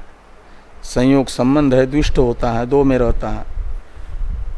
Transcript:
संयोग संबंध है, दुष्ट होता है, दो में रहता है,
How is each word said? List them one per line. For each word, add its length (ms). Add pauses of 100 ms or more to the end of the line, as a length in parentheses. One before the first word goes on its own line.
(840)
संयोग 440
संबंध 480
है, 120
दुष्ट 320
होता 320
है, 160
दो 180
में 140
रहता 300
है, 160 (1120)